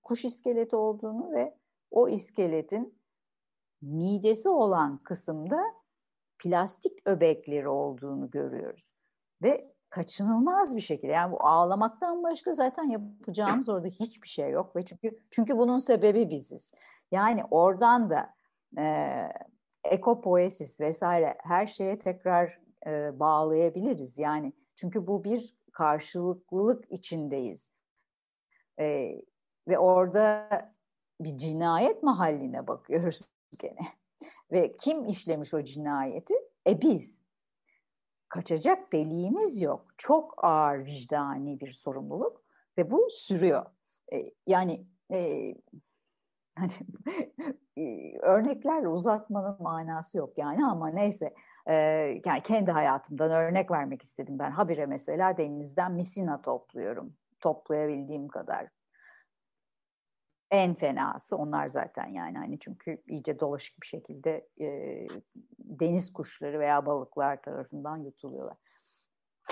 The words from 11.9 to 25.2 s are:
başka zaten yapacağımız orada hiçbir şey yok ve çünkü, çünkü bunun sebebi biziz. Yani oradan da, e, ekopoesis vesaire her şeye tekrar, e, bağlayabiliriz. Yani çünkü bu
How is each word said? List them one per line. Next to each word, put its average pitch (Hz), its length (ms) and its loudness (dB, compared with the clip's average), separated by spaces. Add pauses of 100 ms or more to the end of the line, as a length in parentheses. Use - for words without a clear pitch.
başka 339 300 -2
zaten 269 300 0
yapacağımız 208 840 -2
orada 185 180 -2
hiçbir 214 400 -10
şey 143 220 -4
yok 190 260 -2
ve 180 100 -4
çünkü, 220 340 -8 (120)
çünkü 233 260 0
bunun 240 200 4
sebebi 214 520 4
biziz. - 420 -10 (400)
Yani 208 400 2
oradan 196 580 6
da, 151 240 0 (440)
e, 151 360 0 (720)
ekopoesis 185 960 2
vesaire 160 600 2
her 180 280 0
şeye 196 320 -4
tekrar, 180 600 0 (280)
e, 147 320 -4
bağlayabiliriz. 156 1000 2
Yani 151 340 -2 (220)
çünkü 180 320 -4
bu 190 160 0